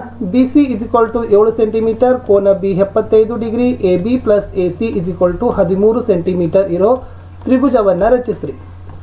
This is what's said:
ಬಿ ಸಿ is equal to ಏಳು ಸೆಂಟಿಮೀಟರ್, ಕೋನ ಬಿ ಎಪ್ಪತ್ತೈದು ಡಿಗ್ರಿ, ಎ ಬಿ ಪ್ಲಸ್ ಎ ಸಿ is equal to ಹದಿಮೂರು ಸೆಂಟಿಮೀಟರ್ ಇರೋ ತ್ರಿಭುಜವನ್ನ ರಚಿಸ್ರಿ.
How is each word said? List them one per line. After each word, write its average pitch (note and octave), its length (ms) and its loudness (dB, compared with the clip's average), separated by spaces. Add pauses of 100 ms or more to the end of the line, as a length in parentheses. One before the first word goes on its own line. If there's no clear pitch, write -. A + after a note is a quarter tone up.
(320)
ಬಿ B3+ 160 2
ಸಿ D4 160 2
is A#3 200 -2
equal A3+ 300 0
to A3+ 260 2
ಏಳು A3 120 2
ಸೆಂಟಿಮೀಟರ್, A3+ 680 0
ಕೋನ G3 340 2
ಬಿ F#3+ 180 -2
ಎಪ್ಪತ್ತೈದು G#3+ 640 2
ಡಿಗ್ರಿ, A#3 340 -2
ಎ F#3 280 0
ಬಿ A#3 200 -2
ಪ್ಲಸ್ G#3 380 0
ಎ F3+ 140 0
ಸಿ A3+ 200 -4
is F3+ 160 -4
equal F3+ 340 -2
to A#3+ 140 -2
ಹದಿಮೂರು G3+ 480 2
ಸೆಂಟಿಮೀಟರ್ F3+ 680 0
ಇರೋ G#3 320 0 (400)
ತ್ರಿಭುಜವನ್ನ A3+ 680 2
ರಚಿಸ್ರಿ. A3 440 -2 (500)